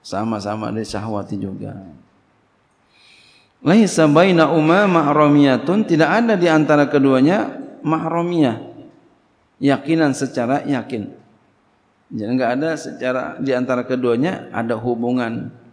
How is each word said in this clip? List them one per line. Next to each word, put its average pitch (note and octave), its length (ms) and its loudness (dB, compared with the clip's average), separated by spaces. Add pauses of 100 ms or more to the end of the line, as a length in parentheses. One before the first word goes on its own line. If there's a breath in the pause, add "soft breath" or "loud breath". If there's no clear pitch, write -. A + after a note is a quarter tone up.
Sama-sama G#2+ 720 -6
dia A2 80 -6
syahwati G#2 560 -8
juga. G2 400 -10 (1800 soft breath)
Laisa E3+ 480 4
baina E3 400 4
umma F3 400 4
mahramiyatun, D3 960 4
tidak D#3 240 2
ada A3+ 240 2
di F3 160 2
antara D3 400 4
keduanya C#3 720 2 (240)
mahramiyah. D#3+ 720 -2 (1040)
Yakinan C#3+ 560 0
secara C3 480 -4
yakin. A#2 480 -6 (960)
Jadi G#2+ 180 -8
enggak B2 300 0
ada D#3+ 160 -2
secara C3 640 -6
di C3+ 160 -2
antara B2+ 320 -2
keduanya B2+ 640 -2
ada A2+ 240 -4
hubungan A#2 800 -4 (180)